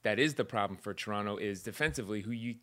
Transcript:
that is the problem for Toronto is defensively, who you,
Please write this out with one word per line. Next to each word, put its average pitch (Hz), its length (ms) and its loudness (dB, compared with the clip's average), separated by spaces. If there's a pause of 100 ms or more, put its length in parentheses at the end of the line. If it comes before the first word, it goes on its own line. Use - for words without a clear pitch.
that 107 160 4
is 147 160 6
the 123 100 2
problem 101 340 0
for 104 160 -6
Toronto 104 440 -2
is 101 240 -2
defensively, 110 580 -2
who 104 120 -6
you, 117 300 -4